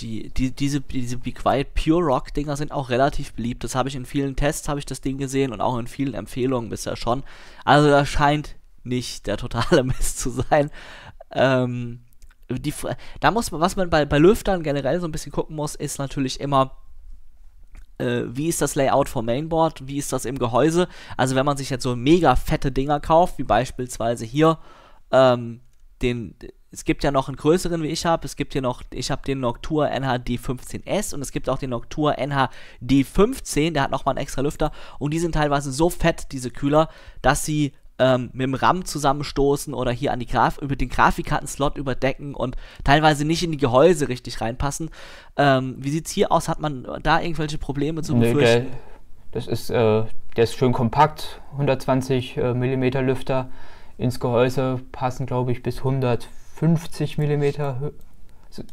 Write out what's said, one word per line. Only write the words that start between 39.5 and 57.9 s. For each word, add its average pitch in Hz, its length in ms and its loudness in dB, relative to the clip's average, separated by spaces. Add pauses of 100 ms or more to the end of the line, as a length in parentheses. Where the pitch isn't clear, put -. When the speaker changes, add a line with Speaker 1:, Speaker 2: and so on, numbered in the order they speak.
Speaker 1:
oder 123 160 -2
hier 123 240 -2
an 123 60 -4
die 117 60 -6
Graf-, 127 360 2
über 143 120 -4
den 127 140 -2
Grafikkartenslot 143 880 0
überdecken 135 580 -4
und 123 220 -4 (260)
teilweise 147 440 6
nicht 160 160 0
in 170 80 -2
die 151 80 -4
Gehäuse 143 500 6
richtig 123 320 -6
reinpassen. 139 480 -2 (480)
Ähm, 131 440 4
wie 139 100 -4
sieht's 160 220 -4
hier - 200 2
aus? 165 160 2
Hat 160 120 -4
man 147 260 -6 (160)
da 156 180 4
irgendwelche 156 380 -4
Probleme 143 420 -2
zu 147 140 -2
Speaker 2:
Nö, 117 180 6
Speaker 1:
befürchten? 123 360 4
Speaker 2:
der, - 100 -4 (540)
das - 160 -4
ist, - 200 -2
äh, 110 360 4 (320)
der 117 80 6
ist 110 100 -2
schön 127 180 4
kompakt, 120 720 0 (160)
hundertzwanzig, 131 800 0
äh, 123 160 0
Millimeter 131 480 0
Lüfter. 127 480 0 (480)
Ins 123 200 0
Gehäuse 127 640 2 (120)
passen, 127 340 -4
glaub 127 240 -2
ich, 120 120 -2
bis - 220 -4
hundertfünfzig 135 1300 0
Millimeter. 143 640 0
Hö-, - 800 -10 (100)